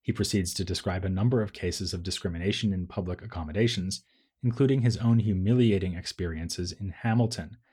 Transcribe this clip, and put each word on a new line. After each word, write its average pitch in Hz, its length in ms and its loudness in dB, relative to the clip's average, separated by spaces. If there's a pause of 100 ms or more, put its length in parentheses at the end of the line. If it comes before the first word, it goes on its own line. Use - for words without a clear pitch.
He - 100 -6
proceeds 98 440 0
to 95 100 -2
describe 92 400 -4
a 95 60 0
number 110 320 2
of 101 100 -4
cases 90 400 -4
of 87 100 -4
discrimination 92 720 -2
in 90 140 -2
public 90 340 -6
accommodations, 95 800 -2 (400)
including 131 380 4
his 113 160 4
own 117 220 4
humiliating 104 760 4
experiences 85 800 -6
in 98 160 -8
Hamilton 113 720 0 (140)